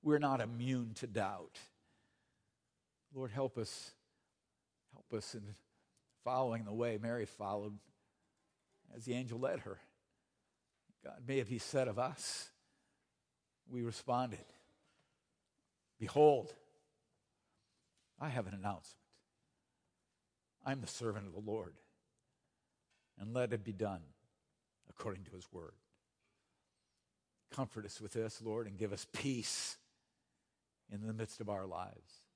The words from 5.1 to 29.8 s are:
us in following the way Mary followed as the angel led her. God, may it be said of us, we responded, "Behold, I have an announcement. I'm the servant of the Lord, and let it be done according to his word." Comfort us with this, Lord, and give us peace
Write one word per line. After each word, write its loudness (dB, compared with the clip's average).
us -4
in -8
following 2
the -4
way 2
Mary 0
followed -4
as -10
the 0
angel -2
led 2
her. -8
God, -10
may 2
it 0
be -2
said 2
of -2
us, -4
we -2
responded, 0
"Behold, 8
I -2
have 0
an -6
announcement. -6
I'm -2
the -4
servant -4
of -10
the -6
Lord, -4
and -6
let 4
it 0
be -4
done 0
according -8
to -16
his -14
word." -12
Comfort -4
us -10
with -8
this, -2
Lord, -2
and -10
give 0
us -6
peace -2